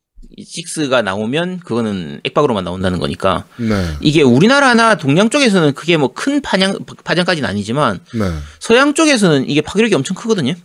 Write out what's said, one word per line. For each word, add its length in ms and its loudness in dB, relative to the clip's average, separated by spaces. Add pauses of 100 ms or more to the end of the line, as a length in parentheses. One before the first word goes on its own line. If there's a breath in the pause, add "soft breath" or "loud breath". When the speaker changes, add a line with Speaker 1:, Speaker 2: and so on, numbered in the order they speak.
(360)
Speaker 1:
이 80 -18
식스가 580 -4
나오면 600 -4
그거는 640 -4
액박으로만 400 0
나온다는 340 -2
거니까. 460 -2 (120)
Speaker 2:
네. 440 -2
Speaker 1:
이게 200 2
우리나라나 760 4
동양 320 2
쪽에서는 440 2
크게 240 0
뭐 160 0
큰 280 -2
파장, 360 -2 (280)
파장까지는 420 -2
아니지만 520 -2 (140)
Speaker 2:
네. 120 -2 (340 loud breath)
Speaker 1:
서양 340 2
쪽에서는 560 2
이게 120 0
파괴력이 340 0
엄청 200 -2
크거든요. 380 -2 (120)